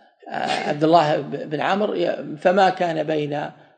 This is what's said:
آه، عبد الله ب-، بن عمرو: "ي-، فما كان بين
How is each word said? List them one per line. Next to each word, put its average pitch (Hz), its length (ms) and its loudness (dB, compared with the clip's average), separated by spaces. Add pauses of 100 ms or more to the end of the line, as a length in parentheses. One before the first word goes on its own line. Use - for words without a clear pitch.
(300)
آه، - 380 -4
عبد 147 160 -2
الله 156 360 6
ب-، 151 300 -8
بن 147 100 -4
عمرو: 196 340 -2
"ي-، - 420 -4
فما 185 340 4
كان 165 320 -2
بين 147 480 -4 (280)